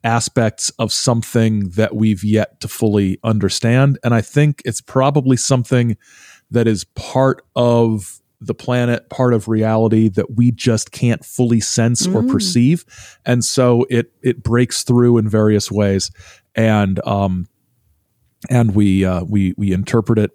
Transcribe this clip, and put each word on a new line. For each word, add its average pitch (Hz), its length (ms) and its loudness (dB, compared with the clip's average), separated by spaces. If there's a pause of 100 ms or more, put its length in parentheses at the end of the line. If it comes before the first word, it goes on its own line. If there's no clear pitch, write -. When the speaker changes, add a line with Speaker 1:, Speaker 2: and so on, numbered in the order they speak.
Speaker 1:
aspects 117 720 -2
of 113 140 -4
something 113 760 -2
that 110 260 -2
we've 107 260 0
yet 107 380 -2
to - 80 -12
fully 101 560 -2
understand. 113 800 0
And 120 100 0
I 117 60 2
think 147 460 0
it's 120 160 -6
probably 131 560 0
something 123 580 0 (540)
that 117 180 2
is 101 160 -2 (100)
part - 480 -2 (140)
of 117 640 0 (200)
the 110 140 -8
planet, 120 560 -4
part 123 240 0
of 110 140 -2
reality 110 600 2
that 107 280 -4
we 120 160 2
just - 400 -2
can't 117 320 -2
fully 120 360 0
sense 120 460 -2
or 190 160 0
Speaker 2:
Mm. 254 80 -2
Speaker 1:
perceive. 175 540 0 (420)
And 120 180 0
so 123 460 2
it, 120 220 -2 (100)
it 120 220 -2
breaks 120 400 2
through 120 340 4
in 107 100 0
various 107 440 2
ways. 98 380 0 (440)
And, 104 520 2
um, 95 420 -2 (1000)
and 117 260 2
we, 98 300 2
uh, 90 200 -2
we, 95 320 -2
we 98 160 -2
interpret 107 460 0
it 107 160 0